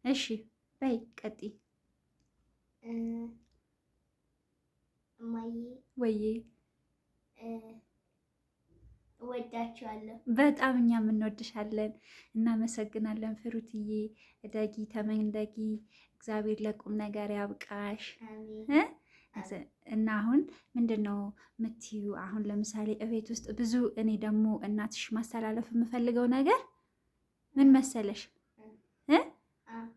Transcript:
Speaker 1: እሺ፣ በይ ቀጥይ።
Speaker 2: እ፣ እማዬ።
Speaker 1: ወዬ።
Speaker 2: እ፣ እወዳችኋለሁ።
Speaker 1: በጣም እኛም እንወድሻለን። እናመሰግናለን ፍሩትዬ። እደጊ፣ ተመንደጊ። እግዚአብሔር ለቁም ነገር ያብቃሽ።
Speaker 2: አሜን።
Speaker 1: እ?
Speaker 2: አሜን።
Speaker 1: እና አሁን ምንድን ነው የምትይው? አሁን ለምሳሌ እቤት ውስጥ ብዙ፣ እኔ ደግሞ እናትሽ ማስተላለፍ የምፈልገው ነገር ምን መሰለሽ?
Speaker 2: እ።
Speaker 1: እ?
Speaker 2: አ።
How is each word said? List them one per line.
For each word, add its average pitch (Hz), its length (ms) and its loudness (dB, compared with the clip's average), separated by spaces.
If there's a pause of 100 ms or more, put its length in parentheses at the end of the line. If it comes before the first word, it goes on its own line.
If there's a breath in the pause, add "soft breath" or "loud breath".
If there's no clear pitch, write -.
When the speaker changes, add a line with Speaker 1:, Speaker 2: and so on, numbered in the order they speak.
Speaker 1:
እሺ፣ 269 180 0 (580)
በይ 262 140 0 (200)
ቀጥይ። 214 360 -10 (1300)
Speaker 2:
እ፣ 233 80 -10 (2250)
እማዬ። 233 340 -6 (440)
Speaker 1:
ወዬ። 220 240 0 (1160)
Speaker 2:
እ፣ 226 100 -16 (1700)
እወዳችኋለሁ። 233 960 -10 (160)
Speaker 1:
በጣም 262 440 4
እኛም 233 320 4
እንወድሻለን። 214 840 -2 (400 loud breath)
እናመሰግናለን 220 1040 0
ፍሩትዬ። 226 540 -8 (540 soft breath)
እደጊ፣ 214 320 -4 (120)
ተመንደጊ። 214 680 -2 (560 soft breath)
እግዚአብሔር 214 500 -4
ለቁም 214 360 -4
ነገር 208 340 -6
ያብቃሽ። 202 720 -6 (200)
Speaker 2:
አሜን። 220 440 -14
Speaker 1:
እ? 294 140 6 (540 soft breath)
Speaker 2:
አሜን። 202 280 -10 (240)
Speaker 1:
እና 220 280 0
አሁን 226 240 4 (300 loud breath)
ምንድን 226 340 0
ነው 202 160 -2 (320 soft breath)
የምትይው? 220 680 -8
አሁን 202 260 -6
ለምሳሌ 214 460 -4 (100)
እቤት 220 300 -2
ውስጥ 233 240 -8
ብዙ፣ 226 200 0 (240)
እኔ 220 200 2
ደግሞ 214 280 2 (180)
እናትሽ 208 480 -4
ማስተላለፍ 226 560 -4
የምፈልገው 233 600 2
ነገር 277 320 6 (960)
ምን 269 160 10
መሰለሽ? 240 500 4 (340)
Speaker 2:
እ። - 100 -20 (440)
Speaker 1:
እ? 320 100 10 (480)
Speaker 2:
አ። 226 100 -14 (200)